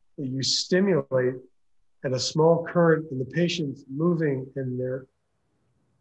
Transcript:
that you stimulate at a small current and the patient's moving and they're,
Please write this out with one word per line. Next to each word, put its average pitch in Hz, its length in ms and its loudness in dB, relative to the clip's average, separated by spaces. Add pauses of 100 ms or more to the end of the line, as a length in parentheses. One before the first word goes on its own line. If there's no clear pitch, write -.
(180)
that 139 100 -6
you 135 140 -6
stimulate 139 920 0 (720)
at 127 80 -2
a 127 60 -2
small 165 460 4
current 160 460 2
and 131 80 -6
the 123 60 -4
patient's 165 640 -2
moving 147 680 0
and 127 240 -6
they're, 127 260 -6 (960)